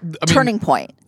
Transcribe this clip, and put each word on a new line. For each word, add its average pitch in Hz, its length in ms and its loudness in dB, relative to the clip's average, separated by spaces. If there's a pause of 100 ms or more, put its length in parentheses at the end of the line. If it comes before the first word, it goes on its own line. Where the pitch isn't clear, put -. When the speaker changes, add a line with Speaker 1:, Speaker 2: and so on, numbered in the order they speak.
Speaker 1:
mean, 165 140 -10 (100)
Speaker 2:
turning 226 340 2
point? 120 320 -2 (160)